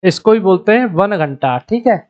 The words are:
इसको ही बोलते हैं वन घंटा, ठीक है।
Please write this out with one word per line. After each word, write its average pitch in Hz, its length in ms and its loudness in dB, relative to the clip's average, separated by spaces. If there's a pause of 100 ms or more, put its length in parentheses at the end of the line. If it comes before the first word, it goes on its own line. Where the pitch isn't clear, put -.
इसको 190 300 2
ही 226 80 2
बोलते 190 320 0
हैं 247 140 2
वन 196 320 -2
घंटा, 139 420 -4
ठीक 233 260 -4
है। 202 240 -2